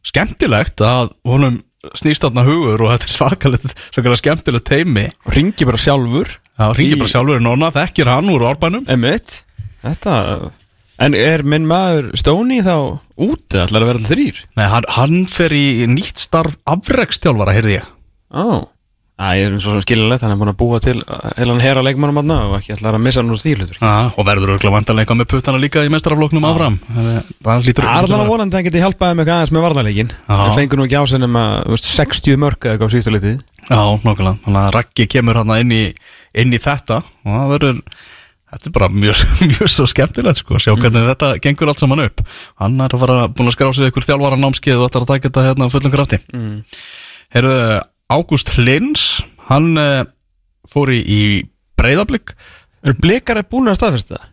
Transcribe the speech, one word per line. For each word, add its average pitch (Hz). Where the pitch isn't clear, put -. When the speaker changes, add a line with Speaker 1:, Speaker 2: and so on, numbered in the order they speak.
Speaker 1:
skemmtilegt -
að 120
honum 127
snýst 151
þarna 123
hugur 123
og 117
þetta -
er -
svakalegt, 131
svakalega 123
skemmtilegt 147
teymi. 139
Speaker 2:
Hringi 147
bara 117
sjálfur. 135
Speaker 1:
Já, 110
hringi 151
Speaker 2:
Í 147
Speaker 1:
bara 107
sjálfur 131
í -
Nonna, 131
þekkir 147
hann 147
úr 120
Árbænum. 170
Speaker 2:
Einmitt. 131
Þetta, 160
en 143
er 147
minn 151
maður 165
Stóni 226
þá 180
úti, 196
ætlar 101
að 120
vera 120
allir 110
þrír? -
Speaker 1:
Nei, 107
hann, 113
hann 147
fer 165
í 143
nýtt -
starf 160
afreksþjálfara, 151
heyrði 107
ég. -
Speaker 2:
Á. 160
Æ, 95
ég 98
er 101
svo 104
sem 98
skiljanlegt, 120
hann 107
er 101
búin 104
að 98
búa 120
til, 123
uh, -
heilan 120
her 131
af 131
leikmönnum 143
þarna 147
og 98
ekki 98
ætlar 110
að 110
missa 127
hann 117
úr 110
því 156
hlutverki. 90
Speaker 1:
Já, 107
og 104
verður 98
örugglega 98
væntanlega 110
eitthvað 117
með 120
puttana 131
líka 147
í 147
meistaraflokknum 156
Speaker 2:
Já. 151
Speaker 1:
áfram. 160
Það 117
er, 113
það 117
hlýtur 123
Speaker 2:
Það -
er 117
Speaker 1:
að 156
Speaker 2:
allavega 202
Speaker 1:
vera. 208
Speaker 2:
vonandi 196
að -
hann 180
geti 170
hjálpað 185
þeim 170
eitthvað 170
aðeins 160
með 160
varnarleikinn. 117
Speaker 1:
Já. -
Speaker 2:
Þeir 101
fengu 139
nú 131
ekki 139
á 143
sig 131
nema, 120
þú 110
veist, -
sextíu 139
mörk 143
eða 113
eitthvað 107
á 107
síðustu 113
leiktíð. 104
Speaker 1:
Já, 117
nákvæmlega. 98
Þannig 98
að 98
Raggi 117
kemur 117
þarna 110
inn 120
í, 110
inn 120
í 110
þetta 127
og -
það 139
verður, 143
þetta -
er 156
bara 101
mjög, 101
<laughs> 160
mjög 190
svo -
skemmtilegt, 170
sko, -
að -
sjá 107
Speaker 2:
Mm. 117
Speaker 1:
hvernig 117
þetta 139
gengur 143
allt 147
saman 139
upp. -
Hann 120
er 131
að 127
fara, 123
búin 120
að -
skrá 135
sig 131
einhver 127
þjálfaranámskeið 139
og 123
ætlar 120
að 139
taka 131
þetta 131
hérna 131
á 123
fullum 139
krafti. 135
Speaker 2:
Mm. 110
Speaker 1:
Heyrðu, 120
Ágúst -
Hlyns, 156
hann, 151
eh, 139
fór 139
í, 120
í 104
Breiðablik. 190
Speaker 2:
Eru 143
Blikar 220
búin 247
að 185
staðfesta 156
það? -